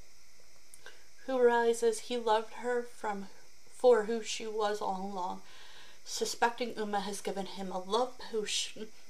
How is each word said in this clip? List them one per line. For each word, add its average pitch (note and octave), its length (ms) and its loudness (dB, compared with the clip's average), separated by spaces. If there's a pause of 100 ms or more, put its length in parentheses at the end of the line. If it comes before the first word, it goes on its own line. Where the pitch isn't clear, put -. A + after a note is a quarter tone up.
(1300)
who C4 160 4
realizes A#3 580 6
he B3 160 -2
loved A3 380 2
her A#3+ 280 0
from, G3+ 440 -6 (460)
for A#3 320 8
who A3+ 180 0
she A3 240 -4
was G#3+ 340 0
all F#3+ 320 -2
along. F3+ 300 -4 (600)
Suspecting A#3 720 0
Uma G#3 240 0
has G3+ 200 -4
given G3 260 -4
him F#3+ 260 -6
a F#3 80 -4
love A3 380 0
potion, - 680 -4 (240)